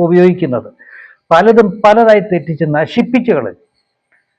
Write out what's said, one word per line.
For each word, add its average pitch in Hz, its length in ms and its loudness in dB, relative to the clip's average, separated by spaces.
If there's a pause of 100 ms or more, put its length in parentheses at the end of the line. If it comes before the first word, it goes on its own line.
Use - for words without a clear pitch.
ഉപയോഗിക്കുന്നത്. 170 640 0 (640)
പലതും 214 360 2 (160)
പലതായി 214 480 4
തെറ്റിച്ച് 165 340 -4 (120)
നശിപ്പിച്ചു 240 580 -2
കളയും. 110 260 -8 (760)